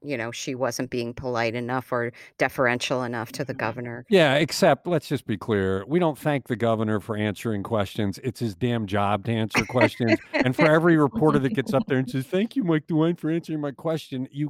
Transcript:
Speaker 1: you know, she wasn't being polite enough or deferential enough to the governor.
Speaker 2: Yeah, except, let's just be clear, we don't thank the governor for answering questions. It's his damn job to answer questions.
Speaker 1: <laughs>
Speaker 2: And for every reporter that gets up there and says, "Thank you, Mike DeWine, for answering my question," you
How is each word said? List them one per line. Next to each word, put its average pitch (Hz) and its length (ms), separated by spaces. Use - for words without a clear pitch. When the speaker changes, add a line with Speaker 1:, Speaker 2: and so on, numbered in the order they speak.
Speaker 1:
you 143 140
know, 113 140
she 135 240
wasn't 123 340
being 120 240
polite 117 420
enough 123 360
or 120 200
deferential 127 640
enough 117 300
to - 120
the - 80
governor. 120 560
Speaker 2:
Yeah, 160 260
except, 160 520
let's 170 200
just 139 180
be 110 120
clear, 95 500
we 151 120
don't 160 180
thank 143 300
the 123 100
governor 110 420
for 104 160
answering 107 480
questions. 101 600
It's 127 180
his 110 140
damn 117 300
job 101 400
to 117 60
answer 110 340
questions. 127 580
Speaker 1:
<laughs> - 100
Speaker 2:
And 131 220
for 294 100
every 160 320
reporter 147 420
that 131 140
gets 123 200
up 131 140
there 131 120
and 131 100
says, 131 160
"Thank 196 300
you, 269 80
Mike 160 240
DeWine, 165 320
for 151 100
answering 160 320
my 143 100
question," 135 600
you 147 180